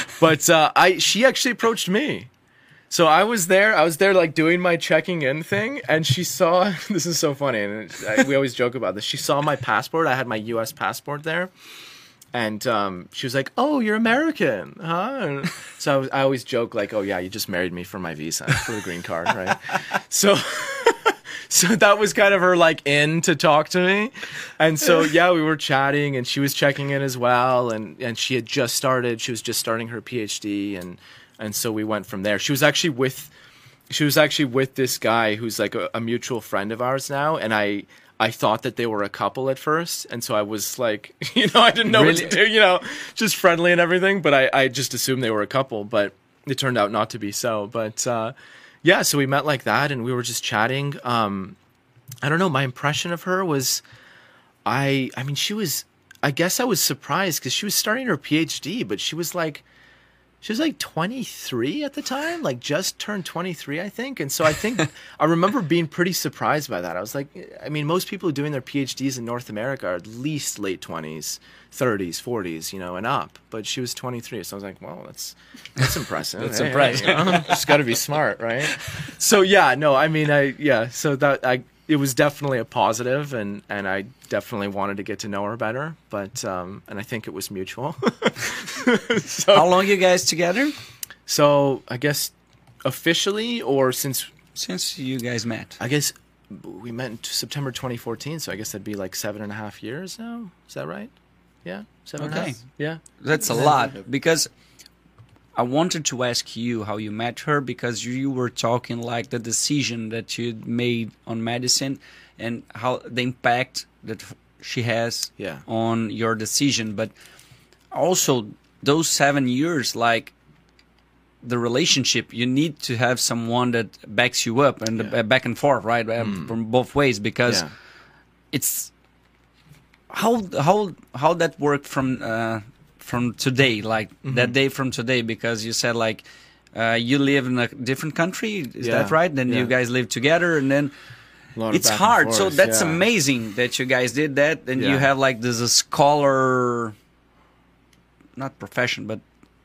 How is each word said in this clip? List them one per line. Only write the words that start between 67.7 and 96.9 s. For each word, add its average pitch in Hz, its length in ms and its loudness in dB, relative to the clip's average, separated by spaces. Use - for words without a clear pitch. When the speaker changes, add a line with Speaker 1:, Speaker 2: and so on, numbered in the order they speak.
Speaker 1:
most 180 200 0
people 196 220 -4
doing 143 220 -2
their 135 100 -4
P - 200 -6
H 127 120 -4
Ds 131 240 -4
in 117 80 -8
North 120 240 -6
America 113 380 -6
are 90 80 -2
at 87 100 -8
least 131 540 -6
late 95 220 -4
twenties, 78 580 -10
thirties, 98 480 -2
forties, 90 540 -6
you 98 60 -12
know, 90 160 -8
and 101 120 -6
up. 123 320 -4
But 110 160 -10
she - 160 -6
was 120 140 -8
twenty-three, 120 480 -10
so 98 120 -12
I - 20 -10
was 98 60 -12
like, 98 200 -12
"Well, 82 240 -14
that's, - 280 -14
that's 131 240 0
impressive." 92 440 -6
Speaker 2:
<laughs> 127 40 -4
That's 117 140 -4
Speaker 1:
Hey, 147 80 0
Speaker 2:
impressive. 127 400 2
Speaker 1:
you 160 80 4
know, 175 340 2
she's 175 160 0
gotta 147 180 4
be 117 120 0
smart, 143 440 -2
right? 123 300 -2
So, 202 240 4
yeah, 185 320 6
no, 143 220 4
I 151 140 4
mean, 156 200 2
I, 139 300 4
yeah, 123 300 2
so 143 260 0
that, 139 280 2
I, 127 200 2
it 156 80 4
was 139 180 0
definitely 143 460 0
a 113 60 -4
positive, 123 680 0
and, 101 360 -6
and 98 180 -4
I 98 180 -2
definitely 101 380 -4
wanted 98 300 -4
to 101 60 -8
get 101 160 -8
to - 80 -10
know 101 160 -4
her 104 120 -6
better, 123 400 -6
but, 101 340 -8
um, 92 440 -8
and 104 120 -12
I 104 40 -8
think 113 240 -8
it 85 60 -12
was 92 160 -10
mutual. 104 500 -8
<laughs> - 60 -2
So - 360 4
Speaker 2:
How 170 120 8
long 185 200 4
you 196 100 4
guys 180 280 4
together? 185 460 0
Speaker 1:
So, 143 640 4
I 123 100 -6
guess 147 340 -2
officially, 202 800 0
or 135 280 4
since - 360 -4
Speaker 2:
Since - 460 -6
you 131 200 -4
guys 120 240 -4
met. 110 380 -8
Speaker 1:
I 113 60 -4
guess 143 260 0
we 98 280 -14